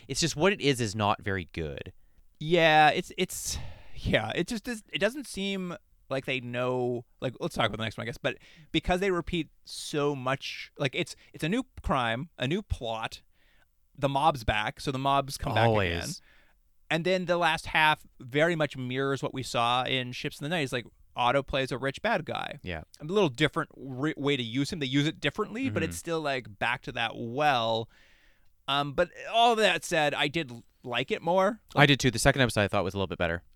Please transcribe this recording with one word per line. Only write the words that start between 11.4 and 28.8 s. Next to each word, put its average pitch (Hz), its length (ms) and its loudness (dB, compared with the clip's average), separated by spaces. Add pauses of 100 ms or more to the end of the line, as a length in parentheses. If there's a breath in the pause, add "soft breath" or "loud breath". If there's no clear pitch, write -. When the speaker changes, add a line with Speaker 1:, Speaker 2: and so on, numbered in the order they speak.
Speaker 2:
a 156 60 0
new 247 140 0 (180)
crime, 127 560 -2
a 127 100 -2
new 180 140 -2
plot, 113 600 -6 (760)
the 139 120 -2
mob's 139 340 2
back, 107 360 0
so 147 120 -4
the 131 80 -4
mob's 139 400 0
come 131 160 -2
back 113 80 4
again. 117 80 6
Speaker 1:
Always. 98 500 -2 (680 soft breath)
Speaker 2:
And 165 140 -2
then 185 220 0
the 175 120 0
last 165 300 0
half 156 320 4 (200)
very 147 360 0
much 151 220 -2
mirrors 131 440 -4
what 143 120 -6
we 131 100 -6
saw 120 400 0
in 123 300 -2
Ships - 260 -10
in 143 60 -10
the 143 40 -6
Night. 170 120 -2
It's 135 120 -4
like, 123 120 -6 (300)
Otto 123 280 2
plays 135 280 -4
a 135 60 -4
rich 135 240 -6
bad 202 240 -2
guy. 50 380 -8
Speaker 1:
Yeah. 82 200 -8 (180)
Speaker 2:
A 147 40 -14
little 185 240 2
different 147 460 -2
re-, 135 400 -6
way 143 220 0
to 123 60 -4
use 123 280 -2
him. 165 80 -8
They 143 60 -2
use 139 220 2
it 165 120 -4
differently, 214 500 -4
but 185 140 -2
it's 85 120 -6
Speaker 1:
Mm-hmm. - 40 -8
Speaker 2:
still, 165 220 -4
like, 131 380 -4
back 123 240 -2
to 143 100 -10
that 117 220 -2
well. 117 760 0 (800 soft breath)
Um, 143 260 -2